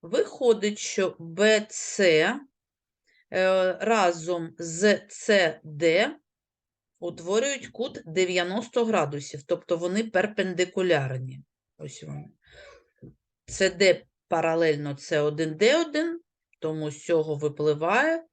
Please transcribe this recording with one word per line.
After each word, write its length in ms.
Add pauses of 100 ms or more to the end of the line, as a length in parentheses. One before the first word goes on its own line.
Виходить, 760
що 400
Б 500
Ц 720 (920)
е, 480
разом 760
з 520
С 540
Д 520 (840)
утворюють 680
кут 380
дев'яносто 800
градусів, 580
тобто 340
вони 260
перпендикулярні. 1400 (340)
Ось 260
вони. 220 (1200)
С 200
Д 360 (220)
паралельно 680
С 240
один 340
Д 200
один, 440 (400)
тому 320
з 120
цього 320
випливає 960